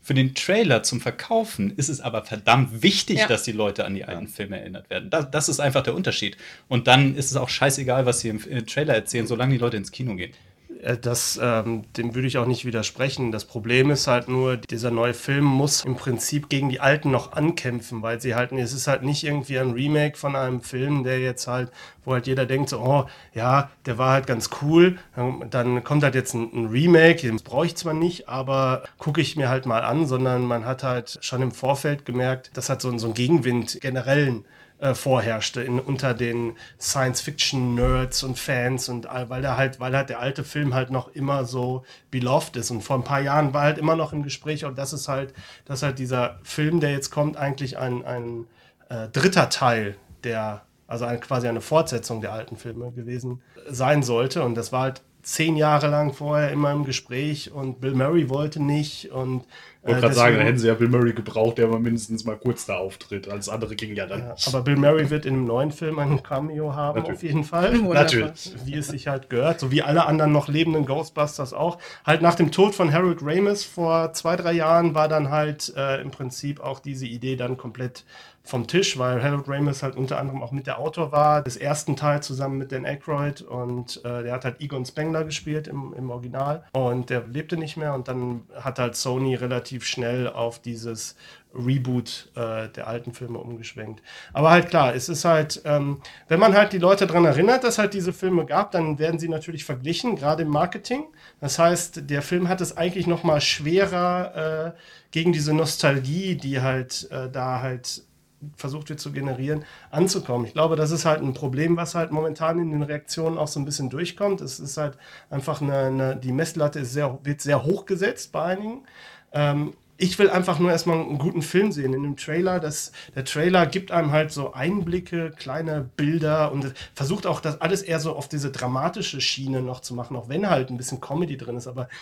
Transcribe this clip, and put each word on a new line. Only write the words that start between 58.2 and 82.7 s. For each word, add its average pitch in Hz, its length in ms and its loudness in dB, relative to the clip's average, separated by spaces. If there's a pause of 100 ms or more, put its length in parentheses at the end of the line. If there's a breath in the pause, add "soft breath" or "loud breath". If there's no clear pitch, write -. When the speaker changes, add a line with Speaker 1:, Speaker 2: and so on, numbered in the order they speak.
Speaker 4:
wollte 147 340 -2
nicht 147 480 -2
und, 131 320 -4 (380 loud breath)
Speaker 3:
Ich - 80 -6
wollte 120 100 6
Speaker 4:
äh, - 80 4
Speaker 3:
grad 135 80 6
sagen, - 0 -
da 120 160 8
Speaker 4:
deswegen 107 140 6
Speaker 3:
hätten 123 140 6
sie 113 80 4
ja 113 80 8
Bill 117 120 6
Murray 120 240 6
gebraucht, 110 460 0
der 117 80 6
aber 113 140 2
mindestens 113 440 -2
mal 110 140 -4
kurz - 280 -2
da 98 120 -4
auftritt. 95 520 -8
Alles 101 200 -8
andere 110 260 -6
ging 107 180 -8
ja 98 120 -4
dann 87 160 -6
Speaker 4:
Ja, 120 120 -10
Speaker 3:
nicht. - 140 -4
Speaker 4:
aber 131 140 0
Bill 139 160 4
Murray 143 320 6
wird 151 160 0
in 135 80 0
einem 131 120 2
neuen 127 280 0
Film 156 260 -4
einen 139 240 2
Cameo 151 520 -4
haben, 147 240 -2
Speaker 3:
Natürlich. 180 180 -4
Speaker 4:
auf 180 60 -12
jeden 151 200 0
Fall. 175 300 0
Speaker 2:
Wundervoll. 208 220 4
Speaker 3:
Natürlich. 127 580 2 (100)
Speaker 4:
Wie 139 120 -6
es 143 120 -4
sich 143 220 -8
halt 135 200 -6
gehört, 143 300 2
so 131 100 -2
wie 147 120 4
alle 147 240 4
anderen 151 260 4
noch 147 160 4
lebenden 156 380 2
Ghostbusters 147 680 -2
auch. 165 240 -2 (280 loud breath)
Halt 156 160 4
nach 170 140 8
dem 165 160 4
Tod 202 220 6
von 165 200 2
Harold 170 280 2
Ramis 196 440 2
vor 165 480 0
zwei, 170 240 -2
drei 175 160 0
Jahren 165 420 4
war 156 140 4
dann 151 200 2
halt, 151 460 -2
äh, 139 260 0
im 135 100 -8
Prinzip 143 500 -8
auch 135 180 -8
diese 131 260 -10
Idee 123 300 -4
dann 127 220 -4
komplett 123 480 -10 (380 loud breath)
vom 120 220 -4
Tisch, - 320 0
weil 123 240 0
Harold 143 280 0
Ramis 139 340 -2
halt 135 140 -6
unter 131 200 -2
anderem 131 240 -4
auch 117 120 -8
mit 139 140 -6
der 135 120 -6
Autor 156 320 -4
war, 151 320 4
des 123 140 -6
ersten 143 400 -2
Teil 147 260 0
zusammen 135 340 -6
mit 135 140 -6